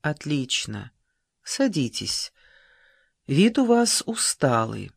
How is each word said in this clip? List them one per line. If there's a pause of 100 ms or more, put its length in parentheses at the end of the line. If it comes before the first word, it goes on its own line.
«Отлично. (520)
Садитесь. (960)
Вид
у
вас
усталый».